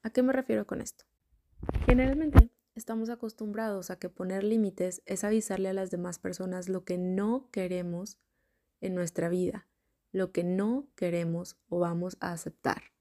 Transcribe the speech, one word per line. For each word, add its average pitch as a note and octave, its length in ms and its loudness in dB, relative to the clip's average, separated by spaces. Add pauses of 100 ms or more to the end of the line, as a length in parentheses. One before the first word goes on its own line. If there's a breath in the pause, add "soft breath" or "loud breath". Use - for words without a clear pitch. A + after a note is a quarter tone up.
¿A A3+ 80 -6
qué B3+ 120 2
me C4 120 4
refiero A3+ 320 0
con - 160 -6
esto? - 240 -14 (800)
Generalmente C4 640 8 (240)
estamos A3+ 340 -6
acostumbrados A3 800 -6
a F3+ 80 -8
que F3+ 120 -8
poner F#3 340 -4
límites G3+ 640 0
es G3 180 -4
avisarle G3+ 460 0
a - 20 -4
las F#3+ 180 -4
demás F3+ 280 -6
personas F#3 500 -6
lo F#3 160 -4
que F3+ 140 -4
no G3+ 520 -2
queremos F3+ 680 -4 (640)
en F#3+ 120 -4
nuestra E3+ 360 -2
vida, F3+ 380 -2 (440)
lo F#3 200 -2
que F3 120 0
no G#3 420 0 (100)
queremos E3+ 600 -2 (140)
o F3 80 -2
vamos F3 420 -2
a F3+ 120 -4
aceptar. - 680 -6